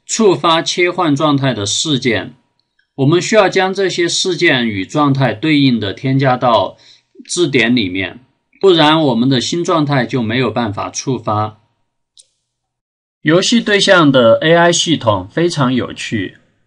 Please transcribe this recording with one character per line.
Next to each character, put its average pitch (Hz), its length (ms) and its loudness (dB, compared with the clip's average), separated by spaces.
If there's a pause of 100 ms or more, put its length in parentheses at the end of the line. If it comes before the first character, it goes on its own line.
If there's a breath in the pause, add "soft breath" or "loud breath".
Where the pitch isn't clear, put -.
触 208 280 2
发 165 280 0
切 180 280 -2
换 170 260 0
状 147 200 0
态 135 160 0
的 104 140 -6
事 143 320 -4
件。 98 360 -4 (600)
我 135 100 0
们 170 140 4
需 180 140 -4
要 202 140 4
将 190 260 0
这 190 140 -2
些 175 180 -2
事 175 300 -4
件 139 320 0
与 98 160 -6
状 143 280 0
态 135 200 0
对 147 260 0
应 131 220 2
的 101 120 -6
添 135 260 -2
加 135 180 0
到 113 400 0 (500 soft breath)
字 175 220 -2
典 123 260 2
里 110 140 0
面， 95 320 -8 (400)
不 196 100 4
然 160 300 4
我 139 140 0
们 117 140 2
的 131 120 2
新 170 240 -4
状 165 200 0
态 139 220 -2
就 127 160 -4
没 110 160 -4
有 131 100 0
办 110 240 -4
法 95 160 -8
触 120 300 -6
发。 107 400 -4 (1600)
游 165 200 2
戏 233 180 2
对 208 200 0
象 175 300 4
的 131 280 6
A 156 160 2
I 170 180 4
系 170 240 0
统 104 320 -2
非 170 200 -2
常 139 260 -2
有 90 180 -4
趣， - 460 -8 (280)